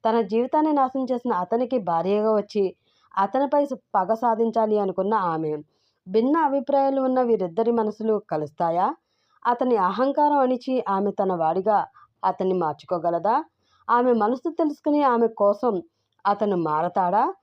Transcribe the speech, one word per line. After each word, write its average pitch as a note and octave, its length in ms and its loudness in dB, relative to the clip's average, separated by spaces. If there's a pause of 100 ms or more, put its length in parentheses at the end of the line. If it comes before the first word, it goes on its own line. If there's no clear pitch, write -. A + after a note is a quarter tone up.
తన A3+ 180 0
జీవితాన్ని B3+ 520 0
నాశనం C4 320 0
చేసిన A#3+ 280 -4
అతనికి A#3 440 -2
భార్యగా G3 580 0
వచ్చి G3+ 280 -2 (540)
అతనిపై C4+ 480 0
స-, C4+ 160 -10 (120)
పగ F#3+ 200 0
సాధించాలి A3+ 680 0
అనుకున్న F#3+ 340 -2 (100)
ఆమె. D#3+ 300 -2 (540)
భిన్న A3+ 300 2
అభిప్రాయాలు C4+ 640 0
ఉన్న B3+ 200 2
వీరిద్దరి A3 500 0
మనసులు G#3+ 580 0
కలుస్తాయా? E3 580 -2 (580)
అతని B3 320 2
అహంకారం C#4 600 2
అణిచి B3+ 500 0
ఆమె G3 220 0
తన F#3+ 220 0
వాడిగా F3+ 440 0 (460)
అతన్ని F#3 300 0
మార్చుకోగలదా? E3+ 840 -2 (520)
ఆమె B3 260 2
మనసు A#3 360 0
తెలుసుకుని D4+ 540 0
ఆమె A#3 240 2
కోసం G#3 480 0 (500)
అతను G3+ 320 0
మారతాడా? F3 680 0 (200)